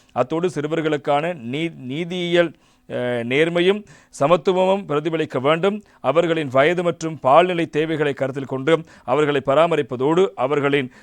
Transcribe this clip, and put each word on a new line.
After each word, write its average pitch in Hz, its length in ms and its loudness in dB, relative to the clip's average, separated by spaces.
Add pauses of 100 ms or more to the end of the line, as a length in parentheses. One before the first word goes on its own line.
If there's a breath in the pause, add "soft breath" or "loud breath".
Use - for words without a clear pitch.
(120 soft breath)
அத்தோடு, 160 360 -2
சிறுவர்களுக்கான 151 640 -2 (120)
நீ-, 160 500 -6 (140)
நீதியியல், 170 680 0 (360 soft breath)
அ, 120 40 -10 (300)
நேர்மையும் 175 600 2 (240 soft breath)
சமத்துவமும் 185 800 0
பிரதிபலிக்க 151 520 -4
வேண்டும். 170 420 0 (180 soft breath)
அவர்களின் 160 480 0
வயது 156 340 2
மற்றும் 165 400 -4
பால்நிலை 165 460 4
தேவைகளை 151 440 -2
கருத்தில் 135 320 -4
கொண்டு 135 400 0 (200 loud breath)
அவர்களை 143 420 0
பராமரிப்பதோடு, 151 880 2
அவர்களின் 139 580 0 (100)